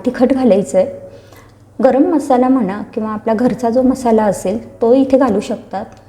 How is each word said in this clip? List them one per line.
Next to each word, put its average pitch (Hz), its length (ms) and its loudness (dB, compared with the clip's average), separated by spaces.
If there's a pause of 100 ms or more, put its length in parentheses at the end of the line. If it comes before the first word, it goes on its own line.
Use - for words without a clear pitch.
तिखट 247 260 0
घालायचं 240 460 0
आहे. - 300 -2 (760)
गरम 262 180 4
मसाला 277 460 0
म्हणा 214 340 -2 (120)
किंवा 214 160 -6
आपला 214 240 -4
घरचा 233 360 -2
जो 254 120 2
मसाला 233 420 2
असेल 202 580 -4
तो 233 120 4
इथे 269 240 4
घालू 269 220 0
शकतात. 202 440 -8 (240)